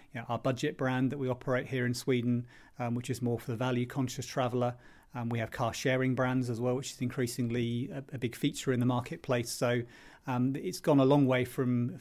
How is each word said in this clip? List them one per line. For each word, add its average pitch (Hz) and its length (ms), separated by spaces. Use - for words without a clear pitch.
you 117 80
know, 113 80
our 117 100
budget 135 380
brand 131 340
that 143 80
we 131 120
operate 127 380
here 123 180
in 120 80
Sweden, 120 520
um, 120 160
which 123 140
is 120 140
more 120 160
for - 120
the 117 60
value-conscious 123 720
traveller, 123 480
um, 117 160
we 117 80
have 110 120
car-sharing 131 640
brands 127 360
as 113 100
well, 127 160
which 135 160
is - 80
increasingly 120 920
a, 139 140
a 131 40
big 117 180
feature - 380
in 120 60
the 120 60
marketplace. 123 640
So, 120 320
um, 127 300
it's - 240
gone 143 200
a 135 60
long 143 180
way 127 220
from 123 540